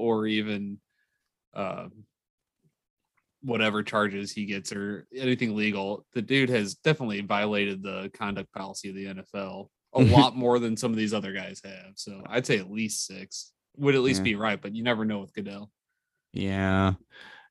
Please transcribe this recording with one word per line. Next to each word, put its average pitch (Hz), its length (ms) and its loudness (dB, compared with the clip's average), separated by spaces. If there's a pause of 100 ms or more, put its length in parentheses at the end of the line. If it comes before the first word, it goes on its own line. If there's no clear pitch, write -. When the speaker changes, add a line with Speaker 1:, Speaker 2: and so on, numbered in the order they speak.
Speaker 1:
or 110 240 2
even, 104 540 -2 (720)
uh, 92 360 -6 (1500)
whatever 110 400 0
charges 101 480 0
he 107 140 -6
gets 98 260 -6
or 101 340 -6 (100)
anything 127 400 0
legal, 101 580 -2
the 120 100 -2
dude 131 260 2
has 104 260 0
definitely 117 460 0
violated 101 600 0
the 98 320 -8
conduct 101 380 -6
policy 98 360 -10
of 95 60 -10
the 98 120 -10
N 95 120 -12
F - 160 -16
L 95 340 -8 (240)
a - 80 6
Speaker 2:
<laughs> - 0 -
Speaker 1:
lot 123 340 8
more 123 220 4
than 117 180 0
some 120 160 -2
of 110 60 0
these 107 160 0
other 98 200 -4
guys 95 300 -10
have. 95 320 -16
So 98 320 -14
I'd 123 200 -2
say 120 100 2
at 95 140 -6
least 107 340 -4
six - 460 -14 (260)
would 139 160 4
at 135 80 4
least 123 200 2
Speaker 2:
Yeah. - 20 0
Speaker 1:
be 107 120 2
right, 104 240 0
but 101 140 -10
you 113 80 -6
never 113 240 2
know 107 140 -2
with 92 160 -12
Goodell. 101 340 -10 (640)
Speaker 2:
Yeah. 95 600 2 (580)